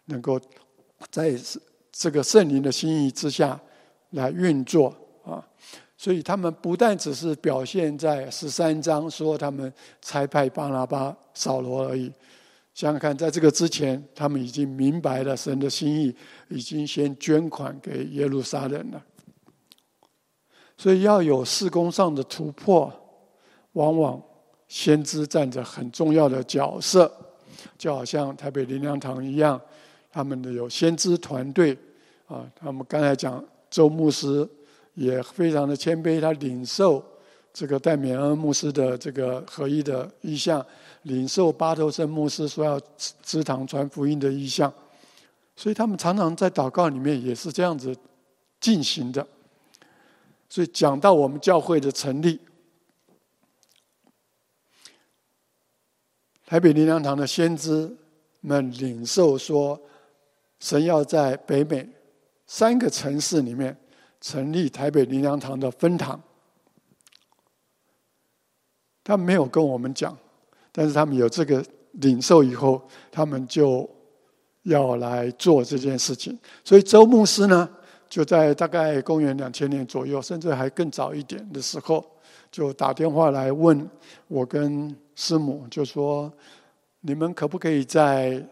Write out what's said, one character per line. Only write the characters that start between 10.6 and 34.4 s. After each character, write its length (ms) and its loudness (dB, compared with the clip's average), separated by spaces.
拿 160 -4
巴、 300 -6
扫 260 -4
罗 260 -6
而 120 -6
已， 140 -8
想 200 -2
想 60 -4
看， 160 -2
在 140 -2
这 120 0
个 100 8
之 160 0
前， 340 -4
他 140 -2
们 120 -2
已 80 -8
经 180 -4
明 340 0
白 200 -2
了 140 -4
神 240 -6
的 100 -2
心 320 -2
意， 140 0
已 140 -10
经 260 -8
先 320 -4
捐 300 2
款 320 -10
给 240 -10
耶 200 -4
路 160 -2
撒 280 -8
冷 220 -8
了。 120 -16
所 160 4
以 100 4
要 200 6
有 220 2
事 240 -4
工 200 0
上 240 0
的 120 -4
突 260 -10
破， 400 2
往 260 0
往 240 0
先 340 2
知 240 -6
占 240 0
着 140 -8
很 260 -12
重 240 0
要 140 6
的 160 -2
角 380 -4
色， 280 6
就 180 -4
好 80 -8
像 320 -6
台 160 -10
北 140 -4
灵 160 -8
粮 180 -4
堂 240 -10
一 140 -6
样， 220 2
他 100 -6
们 200 -6
的 100 -10
有 160 -8
先 300 0
知 220 0
团 340 -8
队 240 2
啊。 260 -14
他 200 -12
们 160 -12
刚 100 -2
才 160 2
讲 260 -8
周 180 6
牧 240 2
师 340 -2